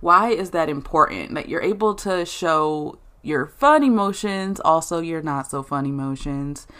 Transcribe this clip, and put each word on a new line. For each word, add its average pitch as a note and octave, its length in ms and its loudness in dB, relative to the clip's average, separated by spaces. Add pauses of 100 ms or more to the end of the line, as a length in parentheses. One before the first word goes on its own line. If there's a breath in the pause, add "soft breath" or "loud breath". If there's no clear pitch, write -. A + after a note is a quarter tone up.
why F#3 300 6
is F#3 200 0
that D#3+ 200 0
important? C#3+ 640 0
That - 140 -8
you're - 140 -4
able G3+ 340 0
to F#3 280 -2
show D#3 760 -2 (220)
your C#3+ 260 -2
fun D4 360 4
emotions, G3 800 0
also E3 400 2
your E3 220 -6
not C#3+ 280 -4
so C#3 120 -6
fun C#3 240 -4
emotions. C#3 800 -6 (140 loud breath)